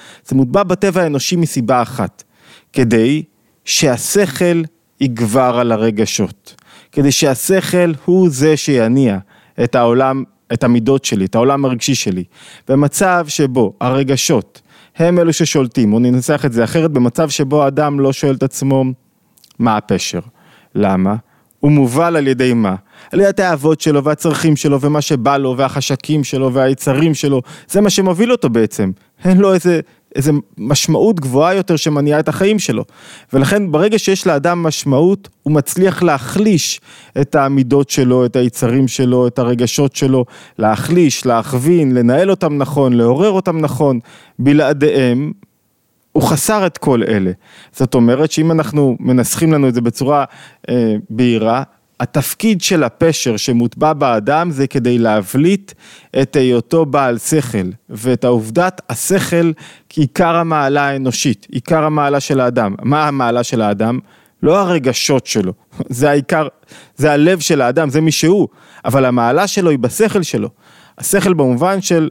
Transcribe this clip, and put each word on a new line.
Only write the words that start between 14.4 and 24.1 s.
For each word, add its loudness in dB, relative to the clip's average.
הם 2
אלו 2
ששולטים, 0
או 2
ננסח 0
את -2
זה 2
אחרת, 0
במצב 0
שבו 0
האדם 0
לא 2
שואל -2
את -4
עצמו, -2
"מה 0
הפשר? -4
למה?" 0
הוא 2
מובל 2
על 0
ידי 0
מה? 0
על 0
ידי 4
התאוות 0
שלו 0
והצרכים 0